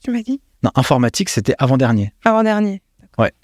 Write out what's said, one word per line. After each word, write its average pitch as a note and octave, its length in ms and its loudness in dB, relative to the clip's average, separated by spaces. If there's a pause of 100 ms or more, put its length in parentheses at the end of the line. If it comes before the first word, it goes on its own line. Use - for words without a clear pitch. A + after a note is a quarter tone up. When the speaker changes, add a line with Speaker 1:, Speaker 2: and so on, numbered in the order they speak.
Speaker 1:
tu C4 60 -6
m'as A#3+ 120 -4
dit ? C4 200 -6 (200)
Speaker 2:
Non, A#2 120 0
informatique, C3 560 0
c'était A#2 280 -2
avant-dernier. B2 540 2 (120)
Speaker 1:
Avant-dernier. G#3+ 580 0 (340)
Speaker 2:
Ouais. A2+ 160 2 (120)